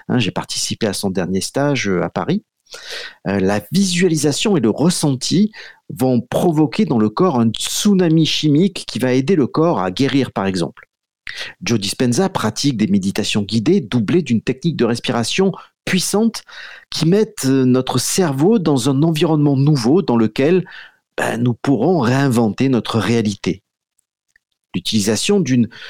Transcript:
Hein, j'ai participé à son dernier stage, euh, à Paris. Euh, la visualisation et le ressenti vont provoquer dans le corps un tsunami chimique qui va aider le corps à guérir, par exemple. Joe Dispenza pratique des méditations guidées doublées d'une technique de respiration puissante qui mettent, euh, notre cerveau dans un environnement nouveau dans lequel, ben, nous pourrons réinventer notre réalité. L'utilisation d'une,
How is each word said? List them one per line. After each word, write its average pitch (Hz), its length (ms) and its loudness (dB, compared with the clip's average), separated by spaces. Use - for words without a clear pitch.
Hein, 120 120 0
j'ai 117 120 -2
participé - 540 -6
à 98 80 -2
son 98 160 -6
dernier 92 320 -4
stage, 135 480 -2
euh, 87 140 0
à 85 80 -4
Paris. 135 320 -4
Euh, 98 120 0
la 104 220 0
visualisation 175 840 0
et - 20 0
le 113 100 2
ressenti 151 800 0
vont 131 320 0
provoquer 160 640 0
dans 135 140 0
le 107 100 2
corps 131 300 0
un 113 100 2
tsunami 165 760 2
chimique 151 600 0
qui - 120 -6
va 127 140 0
aider 135 220 2
le 151 120 2
corps 156 320 0
à 92 100 -2
guérir, 131 420 0
par 98 140 -2
exemple. 92 420 -4
Joe 107 180 0
Dispenza 123 500 0
pratique 127 480 -2
des 101 100 2
méditations 101 540 0
guidées 113 400 2
doublées 123 400 0
d'une 120 200 0
technique 143 360 -2
de 123 80 2
respiration 120 640 0
puissante 202 580 -2
qui - 160 -4
mettent, 208 400 0
euh, 131 180 2
notre 127 360 2
cerveau 175 600 2
dans 147 300 0
un 135 120 2
environnement 151 540 2
nouveau 143 460 4
dans 120 160 0
lequel, 143 500 2
ben, 117 260 -4
nous 123 120 2
pourrons 143 460 0
réinventer 123 680 2
notre 117 320 0
réalité. 101 640 -2
L'utilisation 107 640 0
d'une, 127 300 0